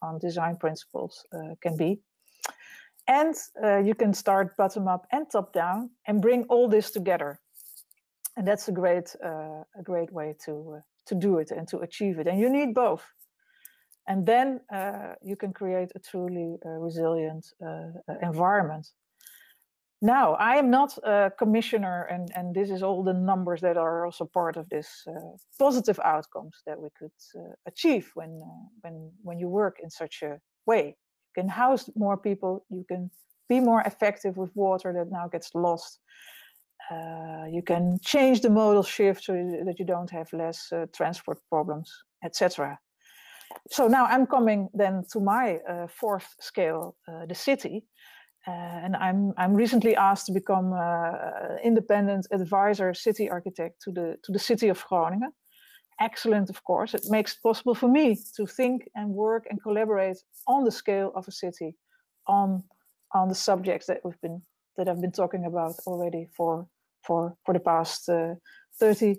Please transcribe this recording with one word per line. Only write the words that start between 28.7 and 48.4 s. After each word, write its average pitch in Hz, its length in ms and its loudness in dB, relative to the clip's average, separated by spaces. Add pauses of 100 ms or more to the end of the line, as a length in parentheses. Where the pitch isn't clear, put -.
when, 160 300 -16 (100)
when 175 180 -10
you 175 80 -4
work 190 360 0
in 165 80 -16
such - 320 -12
a 147 160 -8 (260)
way. 170 320 2 (380)
You 180 80 -4
can 190 60 -2
house 247 460 2
more 202 220 0
people, 196 520 -2
you 185 180 -10
can 180 240 -6 (360)
be 247 120 4
more 233 260 4
effective 202 520 -2
with 185 180 -6
water 190 380 0
that 175 180 -4
now 175 160 -8
gets 170 260 -10
lost. 170 460 -2 (880)
Uh, 160 640 -10
you 170 100 -4
can 175 420 0
change 262 380 4
the 240 80 4
modal 208 340 6
shift 196 400 2
so 190 100 -4 (320)
that 175 120 -4
you 190 80 -4
don't 175 240 -2
have 165 240 -10
less, 165 380 -6
uh, 165 200 -4
transport - 460 -6 (100)
problems, 151 460 -4 (300)
et - 120 -10
cetera. 143 440 -2 (880)
So 254 180 4
now 247 180 6
I'm 254 200 4
coming 220 480 2
then 190 380 2
to 226 80 -4
my, 202 400 0 (100)
uh, 175 180 -8
fourth 202 400 -6 (120)
scale, 165 560 -4 (120)
uh, 165 200 -14
the 170 80 -10
city. 247 500 -2 (600)